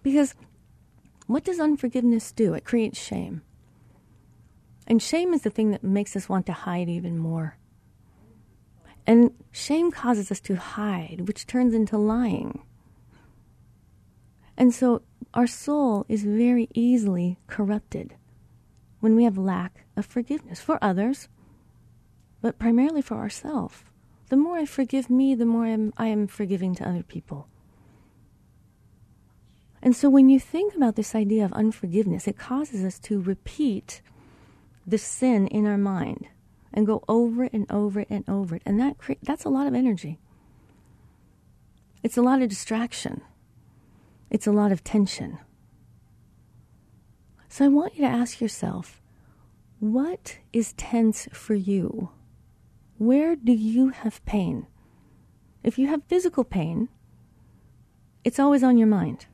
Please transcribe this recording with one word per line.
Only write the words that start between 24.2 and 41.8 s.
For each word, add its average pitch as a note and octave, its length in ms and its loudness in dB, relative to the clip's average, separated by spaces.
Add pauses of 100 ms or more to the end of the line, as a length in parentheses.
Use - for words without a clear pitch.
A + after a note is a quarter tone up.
The C4 80 2
more E4+ 200 0
I D4+ 80 -2
forgive C4+ 440 -4
me, C4+ 260 2
the A#3 100 0
more A#3 200 2
I'm, G#3+ 320 -2
I A3+ 100 -2
am G#3+ 200 0
forgiving F#3 480 -4
to F3+ 120 -8
other F3 160 -4
people. - 440 -14 (2250)
And B3 140 4
so C#4+ 140 2
when C4+ 200 10
you C4+ 100 8
think G4 360 -2
about B3 200 2
this - 180 -4
idea G#3+ 300 2
of F#3 100 -2
unforgiveness, G3 720 -2
it - 100 -6
causes B3+ 480 -6
us F#3 140 -8
to G3+ 220 -4
repeat G3 800 -6 (840)
the G#3 100 0
sin G#3+ 500 0
in G#3 180 0
our G#3 120 0
mind G3 500 -4 (460)
and G#3 140 2
go G#3+ 200 -2
over A#3 360 0
it B3 100 -4
and G#3 160 -4
over G#3 320 -2
it - 80 -8
and G#3 180 -6
over F#3+ 280 -4
it. - 100 -10
And G3+ 140 0
that C#4 180 -2
cre-, - 240 -8
that's - 220 -6
a - 60 -4
lot C#4 180 0
of C4 60 -2
energy. G#3 460 -2 (1800)